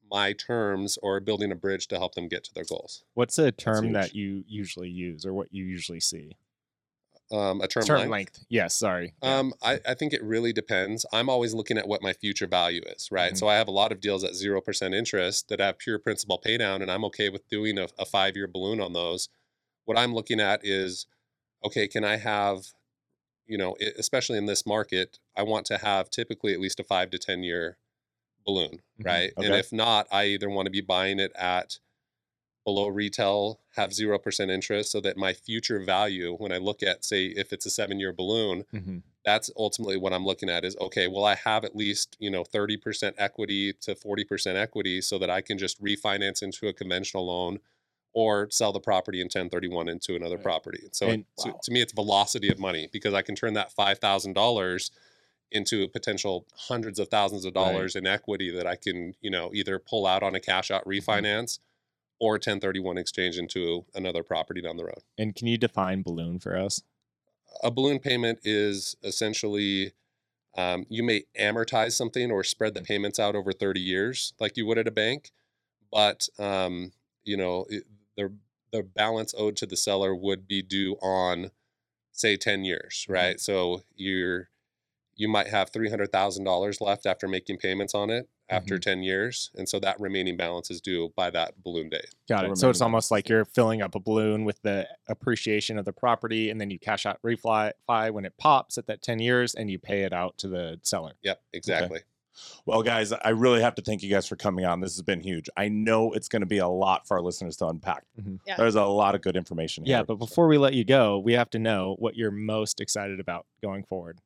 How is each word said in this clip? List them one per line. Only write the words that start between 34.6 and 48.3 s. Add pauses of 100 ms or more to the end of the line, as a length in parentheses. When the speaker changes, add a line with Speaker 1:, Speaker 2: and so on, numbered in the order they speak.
Speaker 1:
so
that
my
future
value,
when
I
look
at,
say,
if
it's
a
seven-year
balloon,
Speaker 2:
Mm-hmm. (260)
Speaker 1:
that's
ultimately
what
I'm
looking
at
is,
okay,
well,
I
have
at
least,
you
know,
thirty
percent
equity
to
forty
percent
equity
so
that
I
can
just
refinance
into
a
conventional
loan (540)
or